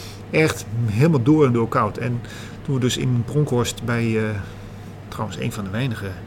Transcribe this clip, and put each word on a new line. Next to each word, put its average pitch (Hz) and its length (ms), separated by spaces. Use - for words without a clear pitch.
Echt - 360
helemaal 120 380
door 147 220
en 120 80
door 113 140
koud. 110 300
En 120 240
toen 147 120
we 131 60
dus 120 180
in 123 280
Bronkhorst 127 580
bij, 117 340
eh, 110 120
trouwens - 320
een 127 120
van 104 120
de 98 60
weinige 110 380